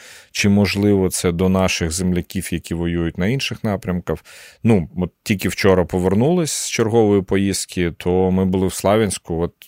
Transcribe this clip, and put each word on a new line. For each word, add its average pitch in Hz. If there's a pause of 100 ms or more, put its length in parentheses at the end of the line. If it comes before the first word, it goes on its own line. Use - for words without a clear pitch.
(320)
чи, -
можливо, 101
це 90
до 92
наших 92
земляків, 90
які 82
воюють 85
на 90
інших -
напрямках. 90 (440)
Ну, 104
от 90 (120)
тільки 95
вчора 92
повернулись 113
з -
чергової 107
поїздки, 92
то 92
ми 95
були 92
в 87
Славянську, 95
от 85 (140)